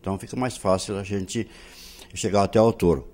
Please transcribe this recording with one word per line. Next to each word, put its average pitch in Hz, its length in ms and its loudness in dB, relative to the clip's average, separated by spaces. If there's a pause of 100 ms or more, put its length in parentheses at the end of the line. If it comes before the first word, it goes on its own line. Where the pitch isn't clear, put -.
então 95 180 -6
fica - 180 -12
mais 127 200 -4
fácil 95 400 0
a 101 60 -6
gente 98 440 -4 (680)
chegar 101 300 2
até 107 160 2
o 110 40 8
autor. 87 500 2